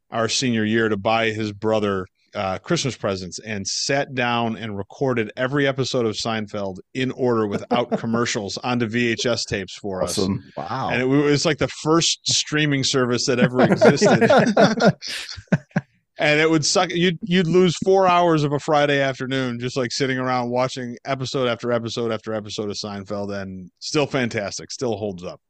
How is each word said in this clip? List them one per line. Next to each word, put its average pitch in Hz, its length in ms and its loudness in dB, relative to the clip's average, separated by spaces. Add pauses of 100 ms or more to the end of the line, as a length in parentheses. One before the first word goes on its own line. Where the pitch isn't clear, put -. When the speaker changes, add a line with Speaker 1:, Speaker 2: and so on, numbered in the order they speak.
(120)
Speaker 1:
our 113 180 -2
senior 117 340 0
year 113 260 2
to 107 80 0
buy 113 340 0
his 107 200 -6
brother, 101 540 -2 (300)
uh, 95 220 -4
Christmas 143 400 -4
presents, 95 420 -6
and 104 280 -8
sat 143 460 -4
down 120 440 -2
and 104 200 -10
recorded 120 600 -4
every 139 300 0
episode 127 380 -2
of 104 100 -2
Seinfeld 104 640 -6 (160)
in 131 180 -4
order 117 360 0
without 117 440 -2
Speaker 2:
<laughs> 110 60 0
Speaker 1:
commercials 117 600 -4
onto 120 300 -2
V 117 220 0
H 113 160 -2
S 117 200 -2
tapes 98 300 -6
for 92 280 -6
us. - 140 -4
Speaker 2:
Awesome. 98 260 -2 (140)
Speaker 3:
Wow. 101 340 -6
Speaker 1:
And 120 100 0
it, 131 40 0
it - 20 0
was, 143 380 2
like, 156 140 0
the 135 80 0
first - 600 0
streaming 147 560 0
service 123 440 0
that 123 120 2
ever 127 240 4
existed. 214 680 6
Speaker 3:
<laughs> - 1400 2 (460)
Speaker 1:
And 151 200 4
it 160 80 6
would 160 160 4
suck. 180 280 2
You'd, 170 320 2
you'd 180 240 2
lose 180 360 6
four 190 240 6
hours 175 360 4
of 143 100 0
a 143 60 -2
Friday 143 420 4
afternoon 131 580 -2
just, 123 160 -6
like, 123 160 -2
sitting 131 280 -2
around 127 320 -2
watching 123 440 -2 (100)
episode 135 420 -2
after 120 240 -2
episode 117 400 -2
after 110 240 -6
episode 107 340 -6
of 98 60 -6
Seinfeld, 101 600 -8
and 95 440 -12
still 147 260 -2
fantastic, 104 640 -4
still 117 240 -4
holds 98 280 -8
up. - 260 -14